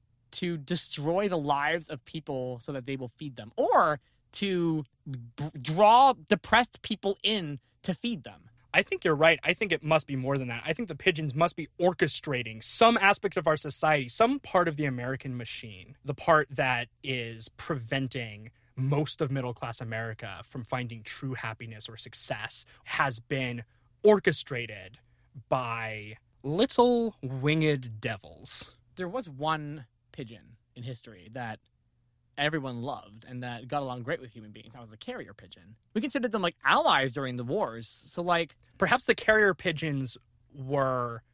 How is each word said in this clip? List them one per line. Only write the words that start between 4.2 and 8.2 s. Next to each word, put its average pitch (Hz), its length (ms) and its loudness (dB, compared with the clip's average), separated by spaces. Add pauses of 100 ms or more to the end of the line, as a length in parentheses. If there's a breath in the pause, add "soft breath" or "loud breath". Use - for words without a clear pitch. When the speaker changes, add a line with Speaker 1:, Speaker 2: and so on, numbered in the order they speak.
Speaker 1:
to 170 520 0 (520)
b-, 147 140 -6 (100)
draw 214 520 8 (160)
depressed - 540 2
people 196 420 -4
in 180 340 -2 (240)
to 180 120 -2
feed 220 280 -6